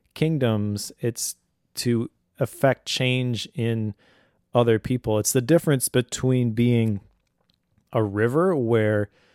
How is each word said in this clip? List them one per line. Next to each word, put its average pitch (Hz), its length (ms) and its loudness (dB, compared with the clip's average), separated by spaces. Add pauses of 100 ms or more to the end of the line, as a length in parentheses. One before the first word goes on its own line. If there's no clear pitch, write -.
(140)
kingdoms. 110 840 -2
It's - 360 -6 (400)
to 120 340 -2 (300)
affect - 460 0
change 127 720 -2
in 113 380 -2 (600)
other 117 260 4
people. 113 400 -2
It's 104 140 -2
the 131 80 2
difference 143 480 2
between 127 640 0
being 113 480 2 (920)
a 117 100 2
river 120 520 0
where 107 540 2 (260)